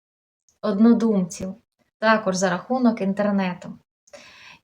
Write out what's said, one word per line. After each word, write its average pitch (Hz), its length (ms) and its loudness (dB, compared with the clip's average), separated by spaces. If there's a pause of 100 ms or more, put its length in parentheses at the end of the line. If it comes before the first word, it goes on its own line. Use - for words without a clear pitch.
(600)
однодумців, 202 920 2 (460)
також 220 360 0
за 185 140 0
рахунок 233 520 0
інтернету. 196 680 -2 (960)